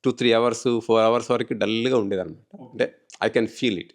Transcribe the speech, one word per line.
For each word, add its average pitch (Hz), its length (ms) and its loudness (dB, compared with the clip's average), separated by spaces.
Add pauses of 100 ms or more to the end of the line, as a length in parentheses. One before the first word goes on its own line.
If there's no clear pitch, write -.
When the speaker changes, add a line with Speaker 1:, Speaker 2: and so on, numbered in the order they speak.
Speaker 1:
టూ, 131 60 2
త్రీ 120 220 0
అవర్స్, 117 480 2
ఫోర్ 110 240 4
అవర్స్ 113 260 2
వరకు 120 240 -2
డల్‌గా 113 440 0
ఉండేదన్నమాట. 95 580 -6
Speaker 2:
ఓకే. 123 140 -20
Speaker 1:
అంటే, - 260 -4 (280)
I 113 40 0
can 113 160 0
feel 110 300 -4
it. 85 200 -10